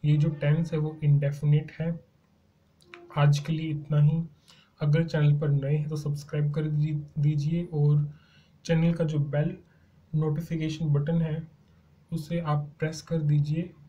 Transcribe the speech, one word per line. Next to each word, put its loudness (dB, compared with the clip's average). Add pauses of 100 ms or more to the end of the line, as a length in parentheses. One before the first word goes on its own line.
ये 4
जो 4
tense 0
है, -2
वो -4
indefinite 2
है। -6 (1120)
आज 6
के -6
लिए -4
इतना -2
ही। 4 (560)
अगर 2
चैनल 2
पर 0
नए 0
हैं -2
तो -6
सब्सक्राइब -4
कर -2
दीजि-, -4
दीजिए, 0
और 2 (500)
चैनल 2
का 0
जो -2
बेल -2 (560)
नोटिफिकेशन -2
बटन 2
है, -4 (640)
उसे -6
आप -2
प्रेस -6
कर -4
दीजिए। 0 (140)